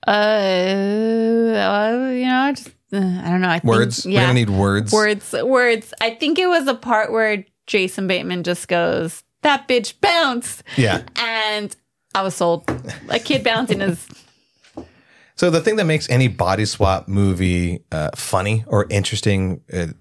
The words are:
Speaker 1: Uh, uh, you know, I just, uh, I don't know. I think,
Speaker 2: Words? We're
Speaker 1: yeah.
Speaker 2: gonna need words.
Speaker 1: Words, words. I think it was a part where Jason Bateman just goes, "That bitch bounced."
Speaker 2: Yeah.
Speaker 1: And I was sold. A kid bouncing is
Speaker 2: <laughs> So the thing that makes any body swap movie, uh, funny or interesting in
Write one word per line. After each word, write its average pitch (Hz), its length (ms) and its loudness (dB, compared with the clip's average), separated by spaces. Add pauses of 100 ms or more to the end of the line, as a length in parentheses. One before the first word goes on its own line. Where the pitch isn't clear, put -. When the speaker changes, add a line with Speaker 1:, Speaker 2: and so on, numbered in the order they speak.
Speaker 1:
Uh, - 40 0
uh, 214 2000 2
you 254 140 -2
know, 254 140 2
I 277 160 0
just, - 140 -18 (220)
uh, 196 60 -4
I 185 320 -2
don't 180 120 2
know. 185 80 0
I 170 100 0
think, - 60 -6
Speaker 2:
Words? 117 400 2
We're 185 80 -4
Speaker 1:
yeah. 156 80 4
Speaker 2:
gonna 123 120 4
need 117 160 2
words. 98 420 2
Speaker 1:
Words, 208 420 0 (100)
words. 247 580 0
I 226 140 0
think 311 240 0
it 370 80 2
was 330 200 2
a 262 60 0
part 233 380 0
where 214 340 0 (220)
Jason 190 400 -2
Bateman 180 360 -2
just 175 240 -4
goes, 170 560 -2 (180)
"That 277 260 0
bitch - 340 0
bounced." 330 600 0 (140)
Speaker 2:
Yeah. 101 260 2 (120)
Speaker 1:
And 214 600 -4 (400)
I 196 80 0
was 190 120 -2
sold. 170 280 0 (460)
A 220 100 0
kid 262 240 -2
bouncing 226 380 0
is 185 260 -4 (640)
Speaker 2:
<laughs> - 640 -20
So 175 160 2
the 160 100 2
thing 214 140 0
that 214 100 0
makes 156 240 0
any 127 180 4
body 95 380 0
swap 95 420 0
movie, 90 840 0
uh, 76 240 -4
funny 104 520 -2
or 104 220 2
interesting 98 800 0
in 85 320 -6